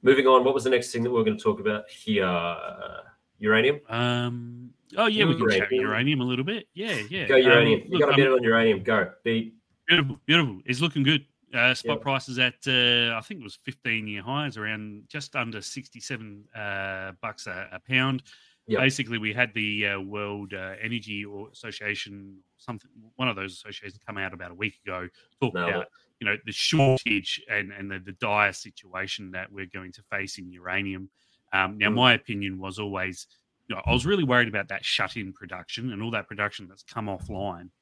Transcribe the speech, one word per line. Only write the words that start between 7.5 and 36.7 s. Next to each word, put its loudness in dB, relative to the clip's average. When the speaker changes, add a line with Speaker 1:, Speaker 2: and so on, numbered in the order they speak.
Speaker 2:
Um, -16
Speaker 1:
You 0
Speaker 2:
look, 6
Speaker 1:
got 6
a 6
Speaker 2:
um, 8
Speaker 1:
bid 8
on 4
uranium. 4
Go. 2
Beat. -2
Speaker 2:
Beautiful, 2
beautiful. 2
It's -4
looking 0
good. 2
Uh, 4
spot -2
Speaker 1:
Yep. -10
Speaker 2:
prices -4
at, 0
uh, 2
I -6
think -14
it -16
was -16
fifteen-year -6
highs, -6
around -10
just -14
under -6
sixty-seven, -14
uh, -6
bucks -10
a, -10
a -14
pound. 0
Speaker 1:
Yep. 0
Speaker 2:
Basically, 0
we -2
had -2
the, -2
uh, -2
World, -8
uh, -10
Energy -8
or -14
Association, -10
something, -12
one 0
of -2
those -8
associations, -16
come -10
out -6
about -14
a -18
week -6
ago, -8
talked -2
Speaker 1:
Nailed 0
Speaker 2:
about -2
Speaker 1:
it. -16
Speaker 2:
You -4
know, 0
the -8
shortage 2
and, -4
and -10
the, -8
the -14
dire 2
situation -10
that -10
we're -12
going -14
to -20
face -6
in -14
uranium. -6
Um, 2
now, 6
Speaker 1:
Mm. 2
Speaker 2:
my 6
opinion -4
was -10
always, -6
you -6
know, -10
I 4
was 4
really 2
worried 4
about -4
that -8
shut-in -4
production -10
and -8
all -4
that -4
production -6
that's -20